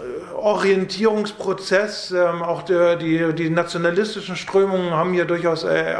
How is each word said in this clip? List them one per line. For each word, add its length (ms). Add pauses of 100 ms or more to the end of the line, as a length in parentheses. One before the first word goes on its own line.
(420)
Orientierungsprozess, 1700
ähm, 300
auch 200
der, 340
die, 380
die 160
nationalistischen 880
Strömungen 560
haben 200
hier 140
durchaus, 380
äh, 360